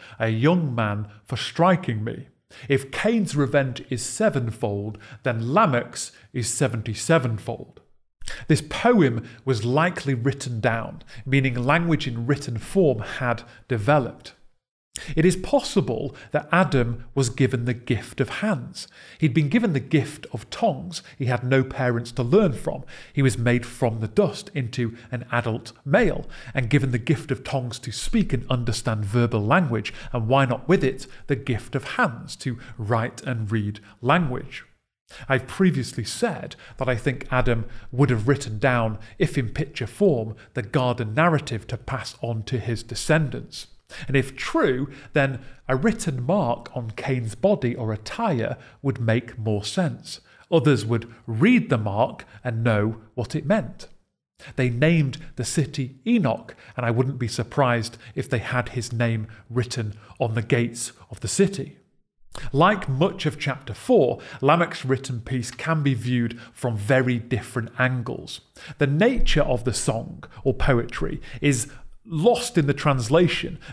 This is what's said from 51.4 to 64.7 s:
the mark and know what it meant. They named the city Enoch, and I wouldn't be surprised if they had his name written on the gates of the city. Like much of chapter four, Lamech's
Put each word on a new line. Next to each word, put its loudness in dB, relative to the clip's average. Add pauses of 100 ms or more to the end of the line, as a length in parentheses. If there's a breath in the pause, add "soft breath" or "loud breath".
the 4
mark -2 (180 loud breath)
and -2
know 2 (140)
what -4
it -6
meant. -2 (680 loud breath)
They 2
named 4 (180 loud breath)
the -4
city -4
Enoch, 0 (200 loud breath)
and -4
I 2
wouldn't 0
be -2
surprised 0 (200 loud breath)
if -4
they 0
had -2
his -6
name 0 (200 loud breath)
written -2 (240 loud breath)
on 0
the 0
gates 0 (180 soft breath)
of -16
the -6
city. 0 (760 loud breath)
Like 4
much 0
of -2
chapter -6
four, 2 (220 loud breath)
Lamech's 2